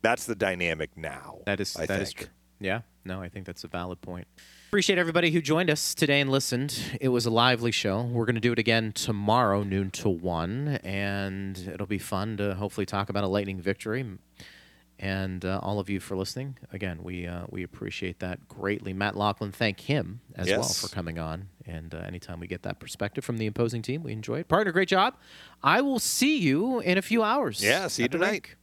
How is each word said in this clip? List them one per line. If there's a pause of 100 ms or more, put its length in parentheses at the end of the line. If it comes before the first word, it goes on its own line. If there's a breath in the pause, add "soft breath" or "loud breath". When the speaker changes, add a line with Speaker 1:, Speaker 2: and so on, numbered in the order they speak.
Speaker 1:
That's
the
dynamic
now,
Speaker 2:
That
is,
Speaker 1:
I
Speaker 2:
that
is
Speaker 1:
think.
Speaker 2:
true. (340)
Yeah. (240)
No,
I
think
that's
a
valid
point. (420 loud breath)
Appreciate
everybody
who
joined
us
today
and
listened.
It
was
a
lively
show.
We're
gonna
do
it
again
tomorrow,
noon
to
one,
and (160)
it'll
be
fun
to
hopefully
talk
about
a
Lightning
victory. (920 loud breath)
And,
uh,
all
of
you
for
listening. (160)
Again,
we,
uh,
we
appreciate
that
greatly.
Matt
Laughlin,
thank
him (160)
as
well
Speaker 1:
Yes.
Speaker 2:
for
coming
on. (180)
And,
uh,
anytime
we
get
that
perspective
from
the
opposing
team,
we
enjoy
it.
Partner,
great
job. (460 loud breath)
I
will
see
you
in
a
few
hours
Speaker 1:
Yeah,
see
you
Speaker 2:
at
the
Speaker 1:
tonight.
Speaker 2:
rink.